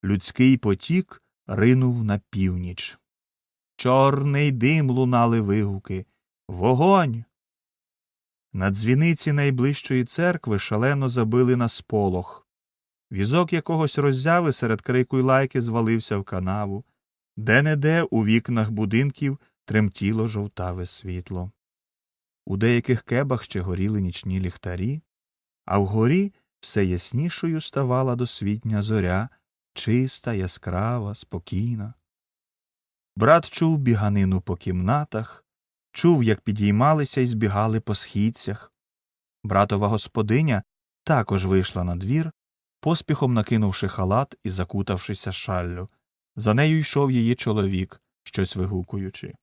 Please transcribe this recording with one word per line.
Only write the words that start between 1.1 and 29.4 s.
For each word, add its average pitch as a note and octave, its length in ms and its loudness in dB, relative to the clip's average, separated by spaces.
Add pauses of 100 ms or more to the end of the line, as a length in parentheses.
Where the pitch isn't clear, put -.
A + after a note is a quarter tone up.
ринув A#2+ 560 2
на G2+ 260 -2
північ. F2+ 720 -4 (760)
«Чорний C#3 760 2
дим!» C3+ 380 2
лунали A#2+ 520 2
вигуки. G2 640 -2 (420)
«Вогонь!» B2+ 800 2 (1300)
На G2 160 0
дзвіниці C3 600 2
найближчої C3+ 720 0
церкви E3 540 -2
шалено C3 500 -2
забили B2 460 2
на A#2+ 140 0
сполох. F#2+ 800 -4 (640)
Візок C3+ 420 0
якогось D#3+ 440 -2
роззяви D3 560 2
серед A2+ 280 -2
крику B2+ 360 0
й C3 40 2
лайки C3 400 2
звалився A2+ 560 0
в G2 60 -4
канаву. G2 640 -6 (520)
Де-не-де D3 680 2
у A2 220 0
вікнах A2+ 460 2
будинків B2 680 -2 (260)
тремтіло G#2+ 640 0
жовтаве F#2+ 580 -6
світло. F2+ 640 -10 (960)
У G2 120 -6
деяких A#2 440 2
кебах C3 420 -2
ще - 180 -6
горіли G2 400 -2
нічні F#2 380 -4
ліхтарі, F#2 600 -6 (640)
а F#2+ 120 0
вгорі A2+ 560 2 (260)
все - 260 -2
яснішою D#3 760 -2
ставала B2+ 540 -2
досвітня A2 680 -2
зоря, G2+ 480 0 (440)